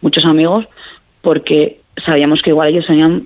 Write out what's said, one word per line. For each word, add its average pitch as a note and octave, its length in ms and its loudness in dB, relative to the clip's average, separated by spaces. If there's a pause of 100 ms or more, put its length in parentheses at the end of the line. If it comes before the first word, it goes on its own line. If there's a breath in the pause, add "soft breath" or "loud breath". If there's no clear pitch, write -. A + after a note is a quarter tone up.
muchos D#3 220 0
amigos, E3+ 420 0 (560 loud breath)
porque D3+ 560 -2 (260)
sabíamos D3+ 380 0
que F3 80 -2
igual D3+ 180 2
ellos E3 180 -2
tenían, E3 400 2